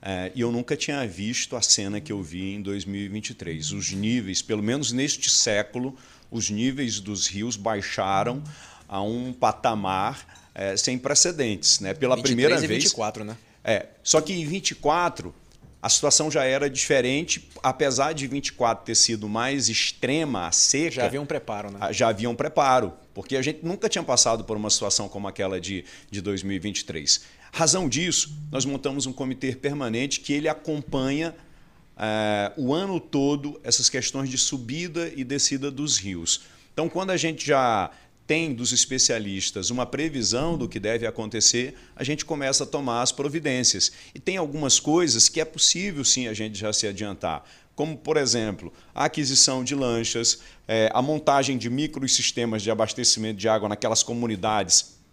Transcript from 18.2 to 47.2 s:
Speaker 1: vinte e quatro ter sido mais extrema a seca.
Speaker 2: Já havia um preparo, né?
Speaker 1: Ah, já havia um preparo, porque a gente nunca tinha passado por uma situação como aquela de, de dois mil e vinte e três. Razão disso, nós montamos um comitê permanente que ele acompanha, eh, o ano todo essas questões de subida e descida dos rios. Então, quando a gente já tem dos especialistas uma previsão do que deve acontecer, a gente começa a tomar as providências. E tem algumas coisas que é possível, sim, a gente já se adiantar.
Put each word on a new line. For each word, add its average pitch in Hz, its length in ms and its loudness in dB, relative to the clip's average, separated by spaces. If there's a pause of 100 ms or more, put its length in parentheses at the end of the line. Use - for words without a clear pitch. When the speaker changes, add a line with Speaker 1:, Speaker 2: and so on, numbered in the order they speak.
Speaker 1:
vinte 135 220 -4
e - 40 -8
quatro 113 320 2
ter 117 100 -4
sido 107 340 2
mais 120 400 0
extrema 123 800 0
a 82 40 -2
seca. 156 380 4
Speaker 2:
Já 123 160 0
havia 127 140 -2
um 147 60 -6
preparo, 107 440 -6
né? 98 100 -12
Speaker 1:
Ah, 104 120 0
já 113 160 4
havia 113 200 0
um 120 60 0
preparo, 127 580 4 (220)
porque 123 220 -6
a 131 60 0
gente 151 200 -4
nunca 190 260 -2
tinha 175 140 -2
passado 120 420 4
por 110 120 -4
uma 107 140 -2
situação 101 380 0
como 101 200 -8
aquela 95 320 -4
de, 90 240 -6 (260)
de 101 100 -8
dois 95 220 -4
mil 98 140 -4
e - 20 -2
vinte 92 220 -6
e - 40 -8
três. - 380 -2 (300)
Razão 170 360 2
disso, 160 440 0 (180)
nós 127 140 0
montamos 135 420 -4
um 131 60 -6
comitê 131 420 -4
permanente 139 680 -2
que - 120 -4
ele 147 160 0
acompanha, 147 840 -2 (640)
eh, 107 580 0
o 131 160 0
ano 180 280 0
todo 143 640 0
essas - 240 2
questões 135 420 -2
de 127 80 -4
subida 156 760 -2
e 135 100 -4
descida 139 460 0
dos 139 280 -2
rios. 92 440 -2 (300)
Então, 160 160 -2
quando 190 220 -4
a 185 60 2
gente 160 280 -2
já 123 460 4 (360)
tem 156 280 0
dos 117 160 -2
especialistas 107 1000 0
uma 123 140 0
previsão 139 720 -2
do 123 120 -2
que 113 100 -8
deve 110 260 -2
acontecer, 113 720 0 (220)
a - 80 -6
gente 147 200 -2
começa 139 380 -2
a 131 40 -6
tomar 127 360 -2
as 127 80 0
providências. 139 800 0 (240)
E - 60 -16
tem 185 160 -2
algumas 147 420 2
coisas 147 500 4
que - 120 -2
é 156 40 2
possível, 170 600 0
sim, 127 240 2
a 110 40 -4
gente 107 240 -6
já 107 160 -4
se 107 140 0
adiantar. 98 580 -4 (300)